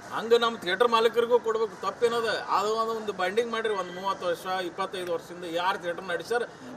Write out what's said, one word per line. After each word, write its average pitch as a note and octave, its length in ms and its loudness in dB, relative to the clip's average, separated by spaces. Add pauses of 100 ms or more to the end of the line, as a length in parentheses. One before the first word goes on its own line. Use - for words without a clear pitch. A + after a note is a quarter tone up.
(120)
ಹಂಗೆ A3 260 4
ನಮ್ಮ A#3 200 2
ಥಿಯೇಟರ್ F#3 300 2
ಮಾಲಕರಿಗೂ A#3 500 4
ಕೊಡ್ಬೇಕು. A3 440 -2
ತಪ್ಪೇನದ? A3+ 680 0
ಅದು G3+ 260 2
ಒಂದು, A3+ 260 0
ಒಂದು G#3+ 120 -4
ಬಾಂಡಿಂಗ್ G3+ 400 0
ಮಾಡಿರಿ. A3 220 2
ಒಂದು F3+ 180 -4
ಮೂವತ್ತು F#3+ 340 -2
ವರ್ಷ, E3+ 200 -2
ಇಪ್ಪತ್ತೈದು F#3 680 -4
ವರ್ಷದಿಂದ F3 320 -6
ಯಾರು F3 340 0
ಥಿಯೇಟರ್ F3 260 -4
ನಡೆಸ್ಯಾರ F#3 380 -2 (340)